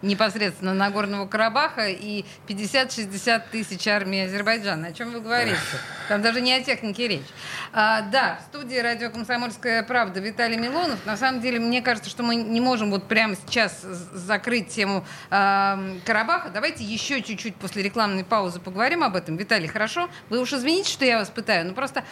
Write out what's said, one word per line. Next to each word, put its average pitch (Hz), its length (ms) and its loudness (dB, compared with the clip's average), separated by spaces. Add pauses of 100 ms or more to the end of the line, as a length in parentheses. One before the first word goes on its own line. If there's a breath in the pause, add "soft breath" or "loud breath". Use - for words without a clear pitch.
непосредственно 196 720 2
Нагорного 202 520 0
Карабаха 220 600 2
и 208 360 -6 (220 loud breath)
пятьдесят-шестьдесят 220 1040 0
тысяч 214 380 -4
армии 190 380 2
Азербайджана. 202 640 -2
О 170 40 -10
чем 233 180 -8
вы 233 100 -8
говорите? 226 360 2 (520)
Там 208 120 2
даже 226 220 4
не 254 100 4
о 254 100 4
технике 233 460 -2
речь. 147 180 -2 (460 loud breath)
А, 220 300 4
да, 202 380 2
в - 140 -18
студии 262 220 -6
радио 233 340 0
«Комсомольская 233 720 -2
правда» 220 380 2
Виталий 226 380 0
Милонов. 262 480 0
На 214 100 -2
самом 254 240 2
деле, 240 180 0
мне 233 220 2
кажется, 233 300 0
что - 120 -6
мы 233 140 2
не 226 240 0
можем 240 300 4
вот 196 180 0
прямо 220 280 4
сейчас - 460 0
з-, 180 360 -10
закрыть 202 500 0
тему, 196 340 0 (280 loud breath)
ам, 196 760 4
Карабаха. 226 460 2
Давайте 240 340 -4
еще 226 360 -2
чуть-чуть 202 360 -8
после 190 260 -6
рекламной 196 400 0
паузы 180 380 0
поговорим 240 420 0
об 208 140 2
этом. 160 220 -2
Виталий, 196 280 2
хорошо? 220 420 -2 (200 loud breath)
Вы 233 120 0
уж 254 120 -2
извините, 285 400 2
что 269 140 2
я 233 120 6
вас 202 120 -2
пытаю, 190 360 0
но 185 60 -4
просто, 262 400 -4